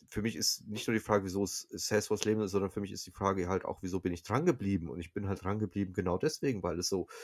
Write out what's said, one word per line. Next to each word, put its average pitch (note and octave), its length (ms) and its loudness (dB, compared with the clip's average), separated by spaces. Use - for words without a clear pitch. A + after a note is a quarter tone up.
für - 140 -4
mich A2 140 -2
ist - 320 -2
nicht G#2 200 -6
nur A#2+ 60 2
die A2 60 4
Frage, G#2 240 4
wieso G2 200 0
es - 280 -4
Salesforce G#2 540 0
Leben G#2+ 160 4
ist, G2 100 0
sondern F#2+ 200 2
für G#2 100 -4
mich G2 100 -6
ist - 160 -10
die F#2 40 -16
Frage G2 360 2
halt F#2 180 0
auch, - 160 -6
wieso F#2 180 -2
bin F2+ 140 0
ich E2+ 80 -6
dran C3 240 2
geblieben? G2 440 2
Und C#2+ 100 -6
ich E2 140 -10
bin G2+ 140 -4
halt F#2+ 160 -4
dran G2 140 0
geblieben G2 360 -2
genau F2+ 260 2
deswegen, C3+ 420 0
weil E2 160 0
es F2 120 -2
so F#2 180 0